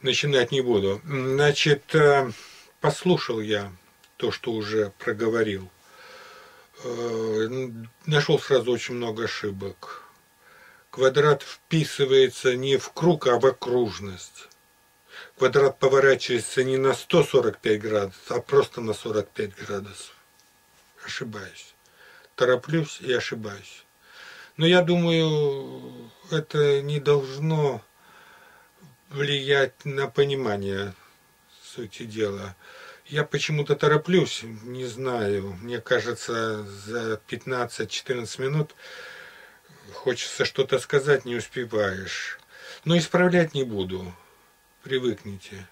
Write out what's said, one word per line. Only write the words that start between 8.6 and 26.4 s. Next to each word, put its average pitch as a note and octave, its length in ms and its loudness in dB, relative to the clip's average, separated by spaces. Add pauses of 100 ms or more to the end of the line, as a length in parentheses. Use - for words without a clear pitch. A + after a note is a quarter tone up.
очень A#2+ 220 -4
много A2+ 280 -4
ошибок. G2 760 -8 (920)
Квадрат C#3 520 4
вписывается C3 1120 2
не C3+ 180 2
в - 160 -4
круг, D#3 360 2
а A#2+ 120 4
в B2+ 60 4
окружность. A2 1040 -2 (880)
Квадрат C3 420 4
поворачивается C3 840 4
не C3 140 0
на C3 160 2
сто D#3+ 280 2
сорок A#2+ 380 2
пять G#2+ 220 0
градусов, G#2 480 -2
а B2 100 -2
просто C3+ 400 2
на A2 140 -4
сорок G#2+ 360 -4
пять G2+ 240 -8
градусов. G2+ 640 -12 (880)
Ошибаюсь. G#2 720 -12 (600)
Тороплюсь C3+ 680 0
и C3 100 -4
ошибаюсь. G#2+ 720 -6 (720)
Но D#3 100 0
я F3+ 160 8
думаю, D#3 1000 2 (500)
это D3 500 2